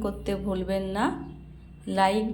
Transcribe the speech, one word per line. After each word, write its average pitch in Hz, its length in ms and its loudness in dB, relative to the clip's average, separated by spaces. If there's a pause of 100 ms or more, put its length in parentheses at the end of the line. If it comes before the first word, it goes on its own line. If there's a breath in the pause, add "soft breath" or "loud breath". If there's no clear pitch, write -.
করতে 202 340 -2
ভুলবেন 190 480 0
না, 196 200 0 (840)
লাইক 196 480 4